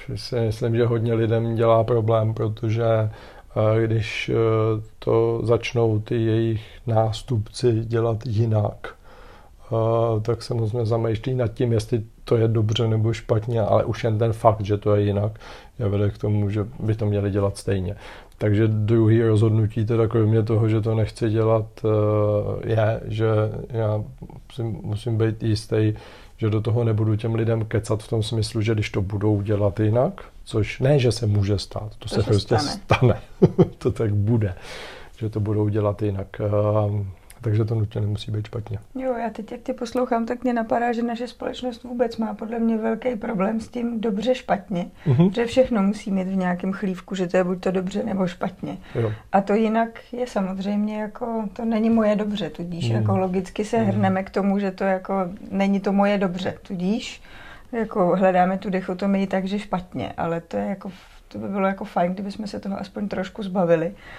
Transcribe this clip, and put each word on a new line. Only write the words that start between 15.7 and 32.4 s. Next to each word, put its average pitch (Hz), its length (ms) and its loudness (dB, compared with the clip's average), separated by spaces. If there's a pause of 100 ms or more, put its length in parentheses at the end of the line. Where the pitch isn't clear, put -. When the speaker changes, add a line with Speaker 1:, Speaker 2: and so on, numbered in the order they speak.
Speaker 1:
je 101 100 0
vede 101 220 2
k - 60 -8
tomu, 104 320 0
že 101 160 0 (140)
by 107 160 0
to 107 100 -2
měli 101 260 0
dělat 101 260 0
stejně. 98 380 -2 (420)
Takže 107 300 2
druhý 110 560 4
rozhodnutí, 110 640 4
teda 113 220 2
kromě 110 360 4
toho, 110 260 2
že 110 120 2
to 110 140 0
nechci 110 340 0
dělat, 110 360 2 (200)
eh, 104 840 2
je, 110 380 2
že 107 200 0 (420)
já 107 340 -2 (500)
si 117 100 -6
musím 110 540 -4
být 110 260 0
jistý, 110 500 0 (440)
že 110 120 0
do 107 120 0
toho 117 220 0
nebudu 110 320 2
těm 113 200 -2
lidem 113 300 0
kecat 107 380 -2
v - 40 -18
tom 110 160 0
smyslu, 110 380 -2
že 110 120 2
když 107 160 0
to 110 120 -2
budou 101 400 0
dělat 101 380 0
jinak, 117 420 2 (220)
což - 360 -2
ne, 135 200 4
že 120 120 4
se 107 160 -2
může 101 320 2
stát, 107 300 -8
to - 100 -16
Speaker 2:
To - 100 -10
Speaker 1:
se - 60 -4
Speaker 2:
se 113 80 2
Speaker 1:
prostě 107 360 2